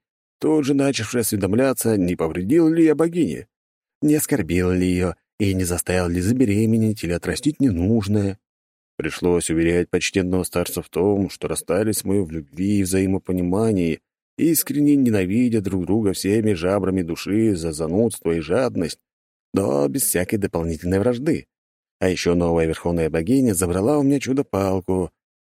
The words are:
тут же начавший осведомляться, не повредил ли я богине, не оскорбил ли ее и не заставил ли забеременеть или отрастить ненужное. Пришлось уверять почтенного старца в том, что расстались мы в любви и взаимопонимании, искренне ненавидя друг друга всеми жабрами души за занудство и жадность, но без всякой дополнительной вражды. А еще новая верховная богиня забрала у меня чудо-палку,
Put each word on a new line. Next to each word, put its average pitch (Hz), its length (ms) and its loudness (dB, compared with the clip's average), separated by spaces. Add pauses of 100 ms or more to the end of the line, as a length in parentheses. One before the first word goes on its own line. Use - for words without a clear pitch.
(400)
тут 151 260 0
же 139 80 2
начавший 135 480 0
осведомляться, 113 760 0
не 90 180 0
повредил 92 540 2
ли 165 160 4
я 156 100 4
богине, 156 520 -2 (540)
не 151 140 4
оскорбил 90 560 0
ли 92 160 2
ее 90 260 0 (260)
и 98 140 0
не 92 100 -2
заставил 90 440 -2
ли 87 140 -2
забеременеть 110 840 0
или 82 80 -2
отрастить 90 480 -2
ненужное. 101 800 0 (580)
Пришлось 85 520 -2
уверять 82 400 0
почтенного 90 540 -2
старца 87 380 -4
в - 80 -12
том, 98 400 0
что - 180 -10
расстались 98 560 -2
мы 98 220 0
в 78 60 -10
любви 82 480 -2
и 98 40 2
взаимопонимании, 92 1160 0 (360)
искренне 147 580 2
ненавидя 113 640 2
друг 92 240 -2
друга 101 280 0
всеми 104 400 0
жабрами 92 480 0
души 95 540 0
за 82 160 -4
занудство 85 600 -2
и 82 80 0
жадность, 95 600 -2 (540)
но 143 340 2
без 135 160 -2
всякой 90 340 -2
дополнительной 87 600 -2
вражды. 120 480 -2 (520)
А 95 100 2
еще 87 260 0
новая 85 300 2
верховная 80 440 -2
богиня 107 440 2
забрала 92 440 0
у 143 60 2
меня 139 160 2
чудо-палку, 95 920 -2 (400)